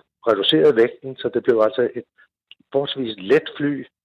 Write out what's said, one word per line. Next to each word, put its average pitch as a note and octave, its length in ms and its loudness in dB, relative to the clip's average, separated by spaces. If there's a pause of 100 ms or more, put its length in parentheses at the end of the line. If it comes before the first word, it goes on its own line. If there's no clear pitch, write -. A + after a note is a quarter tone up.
(280)
reduceret C3 480 4
vægten, B2 420 0
så A#2+ 160 -6
det A2+ 100 -2
blev A#2 160 2
altså A2 220 0 (140)
et A#2 80 -12 (680)
forholdsvis C3+ 460 -4
let A#2+ 400 0
fly. C#3+ 300 -4 (180)